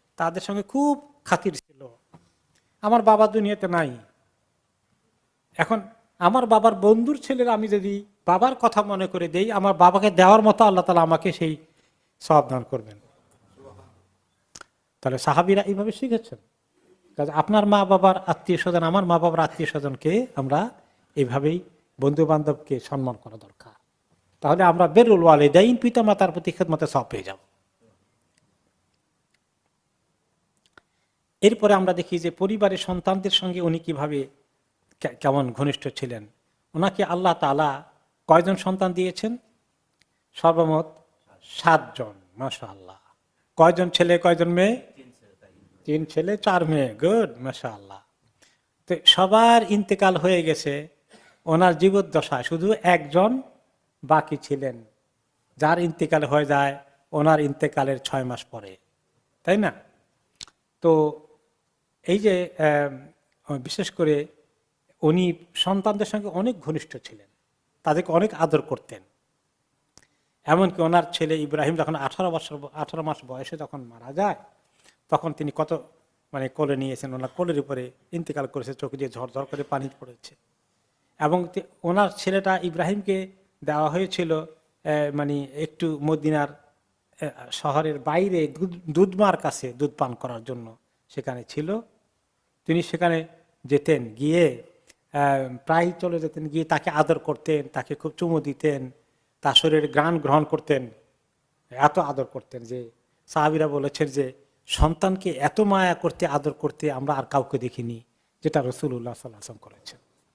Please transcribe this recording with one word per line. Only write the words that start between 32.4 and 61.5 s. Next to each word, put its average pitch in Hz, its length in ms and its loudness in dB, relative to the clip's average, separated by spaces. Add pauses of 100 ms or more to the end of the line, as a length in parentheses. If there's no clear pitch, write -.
সন্তানদের 190 520 -4
সঙ্গে 180 300 -2
উনি 165 180 0
কিভাবে 147 500 -6 (720)
কে-, - 200 -6
কেমন 135 320 0
ঘনিষ্ঠ 139 360 -4
ছিলেন। 120 380 -10 (480)
ওনাকে 190 300 -2
আল্লাহ 175 300 0
তাআলা 143 500 -2 (440)
কয়জন 175 280 4
সন্তান 185 360 -2
দিয়েছেন? 185 440 -4 (1000)
সর্বমোট 160 520 2 (560)
সাতজন। 127 720 0 (240)
মাশাআল্লাহ। 95 640 -14 (560)
কয়জন 175 340 4
ছেলে, 175 280 2
কয়জন 170 300 2
মেয়ে? 196 420 0 (920)
তিন 156 200 -2
ছেলে, 170 320 -4
চার 180 300 0
মেয়ে। 139 280 0
গুড, 170 440 0
মাশাআল্লাহ। 107 640 -12 (840)
তো 175 80 -4 (100)
সবার 214 680 6
ইন্তেকাল 196 440 2
হয়ে 175 260 0
গেছে, 151 460 -4 (560)
ওনার 165 340 4
জীবদ্দশায় 160 640 0
শুধু 175 400 -2
একজন 175 600 2 (640)
বাকি 151 320 0
ছিলেন, 131 480 -8 (720)
যার 160 220 2
ইন্তেকাল 160 460 0
হয়ে 147 200 2
যায় 139 340 0 (340)
ওনার 151 280 4
ইন্তেকালের 139 580 -2
ছয় 131 260 -6
মাস 123 200 -10
পরে, 98 320 -18 (680)
তাই 185 120 2
না? 202 160 -2 (1080)
তো 156 400 2 (800)